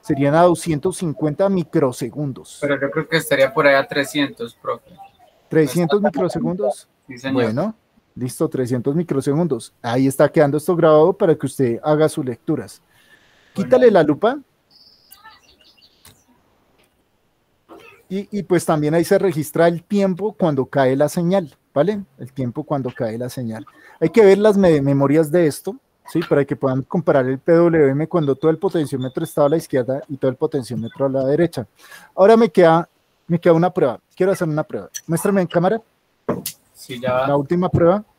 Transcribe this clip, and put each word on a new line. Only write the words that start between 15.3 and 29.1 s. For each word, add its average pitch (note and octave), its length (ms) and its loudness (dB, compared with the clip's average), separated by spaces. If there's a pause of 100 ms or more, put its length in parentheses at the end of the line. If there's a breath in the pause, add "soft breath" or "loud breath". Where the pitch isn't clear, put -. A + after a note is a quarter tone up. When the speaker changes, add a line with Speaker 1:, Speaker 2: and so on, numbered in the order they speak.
Speaker 1:
Y, F#3+ 200 -8 (100)
y G3 40 -6
pues E3 220 0
también D3+ 300 0
ahí E3 100 2
se G3 140 2
registra E3 480 0
el F3 160 0
tiempo G3 520 -2
cuando C#3+ 320 0
cae C3 280 2
la D3 140 2
señal, F3 480 -2 (160)
¿vale? F#3+ 320 -2 (140)
El B2+ 140 -16
tiempo C3 300 -6
cuando B2+ 320 -6
cae A2+ 220 -6
la B2 140 -8
señal. A2+ 360 -10 (320 loud breath)
Hay E3 120 0
que A3+ 140 6
ver G3 140 6
las G#3 200 4
me-, E3 240 4
memorias C#3 500 2
de F3 140 2
esto, F#3+ 300 -6 (300)
¿sí? - 220 -4
Para C#3+ 160 2
que C#3+ 100 -6
puedan C3 280 -4
comparar D3 440 0
el C3 120 -4
P E3+ 140 0
W E3 380 4
M D3 160 -2
cuando D3 300 -2
todo D#3+ 140 0
el D#3 80 -2
potenciómetro C#3 680 -4